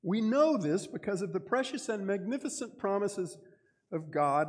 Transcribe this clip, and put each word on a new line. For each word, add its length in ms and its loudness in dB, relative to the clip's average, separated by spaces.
We 160 0
know 380 4
this 300 0
because 340 -4
of 100 -4
the 80 -2
precious 480 -2
and 180 -4
magnificent 720 -4
promises 600 -2
of 180 -6
God 380 2